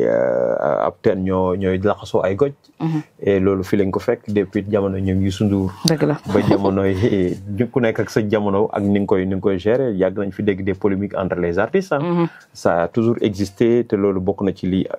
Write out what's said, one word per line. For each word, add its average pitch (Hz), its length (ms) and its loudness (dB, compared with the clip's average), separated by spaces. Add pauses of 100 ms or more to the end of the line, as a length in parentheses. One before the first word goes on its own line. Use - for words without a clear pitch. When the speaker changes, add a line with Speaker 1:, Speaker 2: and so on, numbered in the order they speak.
Speaker 1:
euh, 60 800 0
ab 85 60 -2 (100)
teen 95 220 0
ñoo, 92 320 0
ñooy 95 220 0
laxasoo 101 440 -2
ay 95 140 0
goj. 143 160 0 (260)
Speaker 2:
Mhm. 160 220 -2 (200)
Speaker 1:
Et 98 200 2
loolu 95 240 2
fi 107 120 0
lañ 98 140 2
ko 98 80 -2
fekk 117 320 -4
depuis 101 400 0
jamono 98 300 0
ñoom 95 200 0
Youssou 98 260 0
Ndour. 95 260 0 (120)
Speaker 2:
Dëgg 147 220 2
la. 147 100 0 (160)
Speaker 1:
Ba 104 160 4
jamono 98 380 2
yi, 95 480 2
<laughs> 101 380 -4
ku 135 80 0
nekk 113 180 2
ak 107 120 -4
sa 123 120 0
jamono 104 500 0
ak 101 120 -2
ni 101 160 2
nga 101 60 -2
koy, 92 200 2
ni 95 80 -2
nga 92 60 -4
koy 95 180 0
gérer. 120 380 0
Yàgg 92 200 0
nañ 101 140 -4
fi 107 140 -6
dégg 98 180 0
des 98 120 -2
polémiques 98 440 -2
entre 90 220 -2
les 87 180 0
artistes, 190 340 -2
hein. 147 60 0
Speaker 2:
Mhm. 170 300 0 (240)
Speaker 1:
Ça 85 300 0
a 85 60 0
toujours 117 320 0
existé, 113 640 0
te 113 120 -2
loolu 98 240 0
bokk 95 220 -2
na 95 120 0
ci - 140 -6
li, 92 180 0 (120)